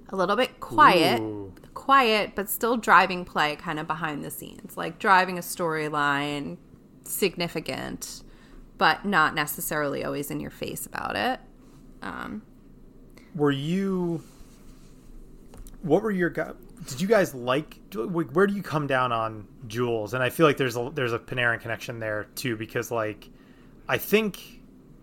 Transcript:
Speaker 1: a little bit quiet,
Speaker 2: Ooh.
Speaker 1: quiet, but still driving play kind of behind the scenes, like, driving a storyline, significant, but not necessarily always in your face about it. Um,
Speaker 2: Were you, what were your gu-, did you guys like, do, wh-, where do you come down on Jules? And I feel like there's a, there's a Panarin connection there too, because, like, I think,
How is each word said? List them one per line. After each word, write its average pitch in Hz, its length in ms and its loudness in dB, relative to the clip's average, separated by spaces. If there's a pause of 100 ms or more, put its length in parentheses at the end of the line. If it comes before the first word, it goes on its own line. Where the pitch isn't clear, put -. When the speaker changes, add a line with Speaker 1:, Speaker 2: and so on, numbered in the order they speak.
Speaker 1:
a 196 80 -8
little 185 180 2
bit - 240 -2
quiet, 220 640 6
Speaker 2:
Ooh. 202 320 -8 (220)
Speaker 1:
quiet, 226 600 4
but 202 160 -4
still 233 260 0
driving 185 480 6
play 151 300 0
kind 156 240 -8
of 156 80 -6
behind 156 380 -4
the 156 80 -10
scenes, - 440 -16
like, 165 220 -6
driving 185 400 4
a 170 40 -8
storyline, 151 1120 -2 (480)
significant, 156 1200 -6 (540)
but 165 260 2
not 165 300 4
necessarily 151 720 -2
always 143 260 -6
in 151 100 -6
your 143 100 -8
face - 360 -10
about - 280 -8
it. 240 240 -2 (640)
Um, 80 400 -10 (920)
Speaker 2:
Were 143 180 2
you, 170 720 -2 (1600)
what 175 200 4
were 220 80 0
your 180 200 0
gu-, - 260 -6 (300)
did 131 140 -8
you 196 80 -2
guys 185 260 4
like, 127 440 -2 (120)
do, 214 180 -6
wh-, 160 260 -4
where 190 120 4
do 202 80 0
you 202 80 -6
come 147 240 -4
down 127 260 2
on 110 340 -4 (200)
Jules? 113 480 -2
And 127 80 0
I 123 80 0
feel 165 160 4
like 139 100 6
there's 123 200 -2
a, 120 180 -4
there's 123 180 -2
a 117 60 -2
Panarin 120 420 -2
connection 113 400 -8
there 107 240 -4 (100)
too, 117 220 -4
because, 113 340 -6
like, 110 380 -4 (600)
I 127 100 0
think, - 640 -2 (420)